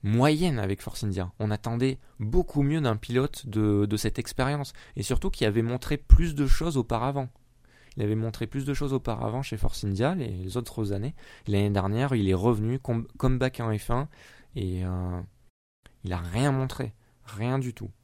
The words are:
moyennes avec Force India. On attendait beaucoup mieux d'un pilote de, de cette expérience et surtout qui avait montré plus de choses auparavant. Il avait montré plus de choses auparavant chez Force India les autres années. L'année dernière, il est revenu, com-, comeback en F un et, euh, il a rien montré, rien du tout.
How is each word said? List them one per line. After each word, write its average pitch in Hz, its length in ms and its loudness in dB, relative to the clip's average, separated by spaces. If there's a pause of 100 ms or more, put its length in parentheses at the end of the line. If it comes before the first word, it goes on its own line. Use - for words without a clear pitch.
moyennes 143 560 4
avec 98 240 -2
Force - 200 -8
India. 92 360 -2
On 107 100 0
attendait 120 480 -2 (220)
beaucoup 120 420 2
mieux 151 200 2
d'un 120 140 2
pilote 127 520 -2
de, 104 400 2
de 107 100 0
cette - 220 -2
expérience 139 540 -4 (220)
et - 60 -6
surtout 131 300 0
qui - 120 -2
avait 110 200 2
montré 127 340 -2
plus 165 380 6
de 143 100 0
choses 151 320 6
auparavant. 127 520 -2 (680)
Il 123 60 -2
avait 104 100 2
montré 110 320 -2
plus 135 200 -6
de 139 100 -2
choses 139 180 0
auparavant 117 480 -2
chez 117 160 -6
Force - 260 0
India 104 300 0
les 95 440 -4
autres 110 360 -4
années. 107 220 -6 (320)
L'année 101 240 2
dernière, 104 420 0
il 101 160 4
est 92 60 6
revenu, 110 420 2
com-, 113 300 -4 (100)
comeback 127 440 2
en 110 140 0
F - 140 -6
un 127 180 0 (480)
et, 92 300 -2
euh, 90 340 -4 (840)
il 92 100 -4
a 87 60 -4
rien 104 320 0
montré, 131 420 -4 (300)
rien 117 340 -4
du 123 160 -4
tout. 104 160 -12 (140)